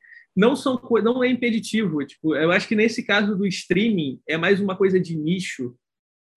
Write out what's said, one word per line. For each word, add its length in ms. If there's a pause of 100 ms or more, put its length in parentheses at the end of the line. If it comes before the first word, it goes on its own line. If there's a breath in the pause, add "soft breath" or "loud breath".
(340 loud breath)
não 220
são 220
co-, 240
não 200
é 60
impeditivo, 800
tipo, 280
eu 160
acho 160
que 120
nesse 260
caso 320
do 100
streaming 800
é 120
mais 240
uma 160
coisa 200
de 200
nicho 580 (600)